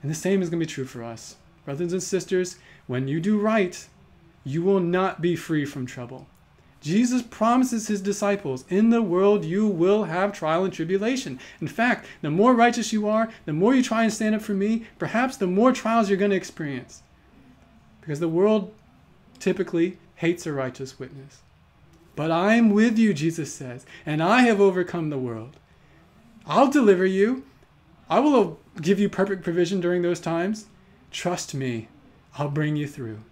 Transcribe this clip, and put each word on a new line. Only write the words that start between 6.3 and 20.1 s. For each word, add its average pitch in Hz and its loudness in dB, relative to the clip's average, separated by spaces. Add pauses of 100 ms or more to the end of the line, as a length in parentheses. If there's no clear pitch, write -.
Jesus 233 0
promises 233 0
his 202 -2
disciples, 196 -4
"In 214 4
the 233 4
world 190 2
you 185 0
will 202 2
have 185 -2
trial 165 0
and 190 -2
tribulation." 190 -4 (200)
In 156 -6
fact, 233 -2 (160)
the 151 -4
more 202 4
righteous 240 2
you 208 -2
are, 220 0 (140)
the 160 -4
more 196 4
you 262 4
try 226 0
and 220 2
stand 214 0
up 214 -4
for 208 -4
me, 214 -2 (140)
perhaps 247 -2
the 190 -2
more 208 4
trials 226 0
you're 196 2
gonna 202 2
experience. 143 -8 (1000)
Because 147 -8
the 165 -2
world 190 2 (680)
typically 180 -2 (200)